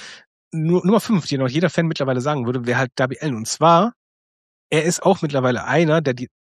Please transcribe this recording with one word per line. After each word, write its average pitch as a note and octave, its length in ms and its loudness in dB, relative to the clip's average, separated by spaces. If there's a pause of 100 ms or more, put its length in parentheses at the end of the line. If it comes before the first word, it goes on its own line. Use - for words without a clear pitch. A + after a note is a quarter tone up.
(520)
Nur, E3 340 0
Nummer G3+ 140 4
fünf, G#3 260 0
die C#3 140 -2
noch C3 100 0
jeder D#3+ 220 0
Fan E3 160 0
mittlerweile C3 340 -2
sagen C#3 240 -2
würde, B2 220 -4
wäre A#2+ 100 0
halt C3 180 -2
Darby C3 240 -2
Allin. D3 160 -4
Und A2 120 -8
zwar, E3+ 460 4 (760)
er D3+ 140 0
ist E3+ 180 -2
auch F#3 220 2
mittlerweile B2+ 420 0
einer, D#3+ 360 2
der C#3+ 120 -2
die, B2 160 -10 (140)